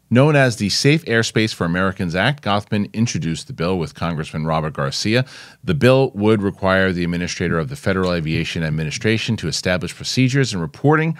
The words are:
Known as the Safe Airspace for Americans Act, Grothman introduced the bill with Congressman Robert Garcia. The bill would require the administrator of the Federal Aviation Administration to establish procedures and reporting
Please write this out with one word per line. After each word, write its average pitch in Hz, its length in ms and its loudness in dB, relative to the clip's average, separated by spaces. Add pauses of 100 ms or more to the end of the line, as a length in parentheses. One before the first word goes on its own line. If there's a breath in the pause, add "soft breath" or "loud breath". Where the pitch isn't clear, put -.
Known 139 260 6
as 131 220 4
the 101 140 0
Safe 151 340 2
Airspace 113 500 0
for 92 120 -2
Americans 90 480 -2
Act, 123 280 0
Grothman 104 520 -2
introduced 82 540 -2
the - 40 -12
bill 90 260 -2
with 78 160 -6
Congressman 80 520 -6
Robert 78 260 -2
Garcia. 104 540 -2 (360 loud breath)
The 87 120 -2
bill 131 400 4
would 104 260 4
require 95 500 2
the 87 140 -2
administrator 87 540 -2
of 76 100 -2
the 69 80 -10
Federal 92 380 0
Aviation 80 500 -2
Administration 80 720 -2
to 90 100 -6
establish 90 480 -4
procedures 127 600 0
and 87 80 -4
reporting 156 580 0